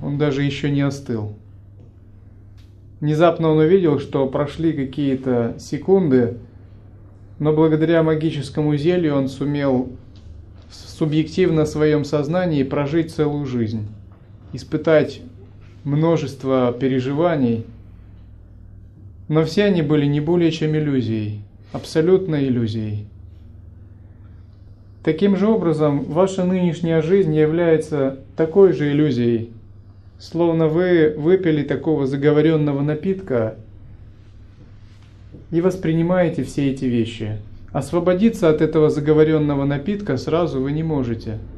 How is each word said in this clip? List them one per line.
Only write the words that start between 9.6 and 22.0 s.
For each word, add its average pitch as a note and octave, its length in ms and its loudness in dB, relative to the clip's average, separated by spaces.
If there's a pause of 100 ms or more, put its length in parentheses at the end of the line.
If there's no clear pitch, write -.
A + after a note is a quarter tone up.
субъективно D#3+ 960 0
в - 20 -4
своём D3+ 380 0
сознании D#3 580 0
прожить D3 480 -2
целую D3 340 -2
жизнь, A2+ 420 -4 (680)
испытать D#3 680 0 (600)
множество C3+ 960 0
переживаний, C3+ 880 0 (1600)
но D#3 160 2
все G3+ 200 0
они F3+ 180 2
были D3 220 0
не C#3+ 140 0
более E3 320 0
чем D#3 240 -2
иллюзией, A2 680 -2 (280)
абсолютной D#3+ 760 0